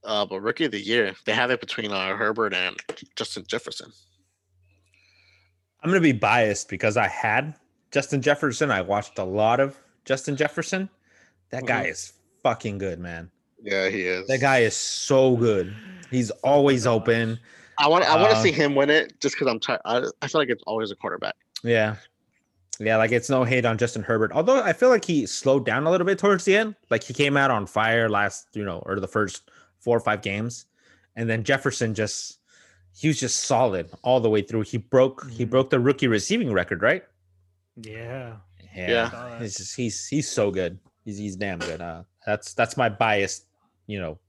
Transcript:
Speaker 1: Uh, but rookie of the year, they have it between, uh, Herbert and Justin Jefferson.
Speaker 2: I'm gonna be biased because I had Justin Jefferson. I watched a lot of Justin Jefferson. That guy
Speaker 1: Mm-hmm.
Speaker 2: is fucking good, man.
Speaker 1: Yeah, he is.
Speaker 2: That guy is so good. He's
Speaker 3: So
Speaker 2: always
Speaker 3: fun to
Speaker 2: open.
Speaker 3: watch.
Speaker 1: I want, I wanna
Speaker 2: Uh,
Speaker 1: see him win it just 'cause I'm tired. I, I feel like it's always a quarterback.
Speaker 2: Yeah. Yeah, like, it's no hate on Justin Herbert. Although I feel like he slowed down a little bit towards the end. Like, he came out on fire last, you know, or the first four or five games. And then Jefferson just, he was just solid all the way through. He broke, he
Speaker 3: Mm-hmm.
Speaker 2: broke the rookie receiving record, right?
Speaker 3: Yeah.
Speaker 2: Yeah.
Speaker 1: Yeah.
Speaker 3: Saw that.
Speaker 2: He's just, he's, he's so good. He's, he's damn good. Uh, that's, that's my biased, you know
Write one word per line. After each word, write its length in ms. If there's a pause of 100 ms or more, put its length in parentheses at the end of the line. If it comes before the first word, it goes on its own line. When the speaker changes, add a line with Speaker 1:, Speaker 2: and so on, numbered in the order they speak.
Speaker 1:
Uh, 220
but 140
rookie 240
of 80
the 80
year, 340 (120)
they 60
have 180
it 100
between, 320
uh, 240
Herbert 380
and 220 (400)
Justin 300
Jefferson. 460 (1900)
Speaker 2:
I'm 80
gonna 100
be 120
biased 560
because 280
I 120
had 460 (360)
Justin 320
Jefferson. 480
I 120
watched 360
a 60
lot 360
of 180 (260)
Justin 320
Jefferson. 520 (600)
That 160
guy 160
Speaker 1:
Mm-hmm. 100
Speaker 2:
is 200 (300)
fucking 360
good, 200
man. 320 (320)
Speaker 1:
Yeah, 260
he 140
is. 260
Speaker 2:
That 120
guy 200
is 160
so 600
good. 380 (360)
He's 180
Speaker 3:
So 140
Speaker 2:
always 420
Speaker 3:
fun 100
to 60
Speaker 2:
open. 300
Speaker 3:
watch. 80 (400)
Speaker 1:
I 100
want, 160
I 120
wanna 180
Speaker 2:
Uh, 80
Speaker 1:
see 100
him 220
win 160
it 300
just 160
'cause 120
I'm 120
tired. 240
I, 200 (160)
I 80
feel 120
like 100
it's 160
always 240
a 60
quarterback. 380 (280)
Speaker 2:
Yeah. 340 (840)
Yeah, 160
like, 160
it's 180
no 140
hate 200
on 140
Justin 240
Herbert. 300
Although 300
I 100
feel 160
like 160
he 220
slowed 400
down 200
a 40
little 160
bit 120
towards 260
the 120
end. 180 (160)
Like, 140
he 100
came 220
out 140
on 160
fire 420
last, 460
you 100
know, 220
or 120
the 80
first 420 (300)
four 180
or 40
five 220
games. 440 (480)
And 140
then 160
Jefferson 500
just, 440 (560)
he 140
was 120
just 240
solid 460 (120)
all 180
the 100
way 120
through. 200
He 160
broke, 520
he 140
Speaker 3:
Mm-hmm. 60
Speaker 2:
broke 200
the 100
rookie 280
receiving 440
record, 300
right? 220 (720)
Speaker 3:
Yeah. 600 (380)
Speaker 2:
Yeah. 160
Speaker 1:
Yeah. 200
Speaker 3:
Saw 180
that. 140
Speaker 2:
He's 140
just, 200
he's, 320
he's 200
so 220
good. 280 (260)
He's, 140
he's 180
damn 220
good. 220
Uh, 220 (240)
that's, 280
that's 220
my 120
biased, 560 (420)
you 140
know 180 (100)